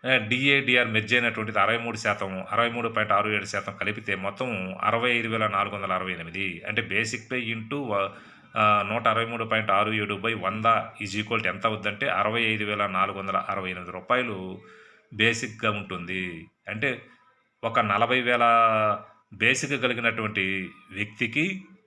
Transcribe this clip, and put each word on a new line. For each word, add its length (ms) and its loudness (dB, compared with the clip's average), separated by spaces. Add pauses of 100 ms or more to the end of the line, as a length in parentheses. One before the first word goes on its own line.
ఆ, 100 4
డీఏ 440 4
డీఆర్ 280 4
మెర్జ్ 260 2
అయినటువంటిది 440 0
అరవై 180 4
మూడు 200 -4
శాతం, 540 -2
అరవై 180 2
మూడు 200 -2
పాయింట్ 240 2
ఆరు 180 4
ఏడు 140 0
శాతం 320 -6
కలిపితే 380 -2
మొత్తం 680 -4
అరవై 280 2
ఐదు 180 0
వేల 180 0
నాలుగు 280 0
వందల 180 -4
అరవై 200 -2
ఎనిమిది. 540 -6
అంటే 160 -2
బేసిక్ 500 -4
పే 80 -2
ఇంటూ 420 -6
వ-, 280 0 (460)
ఆ, 320 6
నూట 200 0
అరవై 160 2
మూడు 200 -4
పాయింట్ 260 0
ఆరు 220 4
ఏడు 220 0
బై 200 -2
వంద 300 -4 (380)
is 200 -4
equal 180 -2
to 60 -4
ఎంత 200 -2
అవుద్దంటే 420 -2
అరవై 340 2
ఐదు 220 0
వేల 220 0
నాలుగు 320 0
వందల 180 -2
అరవై 340 -2
ఎనిమిది 220 -10
రూపాయలు 680 -4 (540)
బేసిక్‌గా 560 0
ఉంటుంది. 800 -8 (200)
అంటే 340 -4 (640)
ఒక 160 0
నలభై 400 2
వేల 240 4 (880)
బేసిక్ 480 2
కలిగినటువంటి 880 -2 (200)
వ్యక్తికి 760 -4 (220)